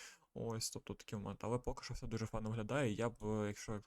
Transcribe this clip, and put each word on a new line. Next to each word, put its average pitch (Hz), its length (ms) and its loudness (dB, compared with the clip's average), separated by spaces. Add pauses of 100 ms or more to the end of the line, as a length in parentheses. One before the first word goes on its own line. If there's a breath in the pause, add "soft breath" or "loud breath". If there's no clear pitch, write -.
(340 loud breath)
Ось, 113 360 0
тобто, - 240 -6
такий - 240 -6
момент. 101 260 -4
Але 117 140 4
поки - 260 -2
що 120 100 -4
все - 120 -4
дуже 110 200 0
файно 110 240 0
виглядає. 113 420 4
Я 113 160 4
б, 107 380 2
якщо, 104 260 -2
як 104 140 -2